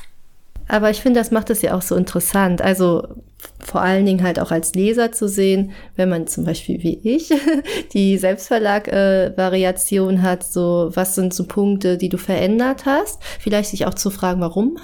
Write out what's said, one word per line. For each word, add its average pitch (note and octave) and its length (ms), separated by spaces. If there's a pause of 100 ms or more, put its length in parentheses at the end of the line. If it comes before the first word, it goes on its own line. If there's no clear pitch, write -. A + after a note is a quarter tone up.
(680)
Aber G#3+ 220
ich G#3+ 100
finde, A#3+ 200
das A3+ 100
macht A3 200
es G#3+ 120
ja - 140
auch F3+ 60
so - 120
interessant. F3+ 640
Also F#3 460 (540)
vor - 220
allen F#3+ 220
Dingen F#3+ 200
halt F3 160
auch E3+ 100
als E3 240
Leser A3+ 380
zu G#3 160
sehen, F#3+ 420 (240)
wenn F#3 140
man E3 180
zum E3 180
Beispiel - 380
wie E3+ 220
ich C#4+ 260 (320)
<laughs> G4+ 300
die G3 260
Selbstverlag, G#3 680
äh, F#3+ 480
Variation F#3 840
hat, F3+ 200
so F3 500
was F#3 220
sind F#3 180
so F3+ 140
Punkte, G3 520
die F3+ 100
du F3+ 100
verändert A3+ 640
hast. D4 380 (160)
Vielleicht G#3 320
sich - 160
auch F#3 80
zu G3 160
fragen, F#3 300
warum G3+ 440